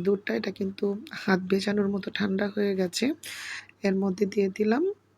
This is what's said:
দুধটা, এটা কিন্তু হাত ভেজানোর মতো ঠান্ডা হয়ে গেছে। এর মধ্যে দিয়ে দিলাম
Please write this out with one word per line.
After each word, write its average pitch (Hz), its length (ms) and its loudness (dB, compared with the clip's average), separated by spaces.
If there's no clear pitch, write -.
দুধটা, 202 300 2
এটা 214 160 -2
কিন্তু 196 360 -4
হাত 190 280 2
ভেজানোর 196 380 2
মতো 202 220 -2
ঠান্ডা 202 380 0
হয়ে 202 260 0
গেছে। 185 300 0
এর 196 140 2
মধ্যে 196 300 0
দিয়ে 196 240 0
দিলাম 220 340 2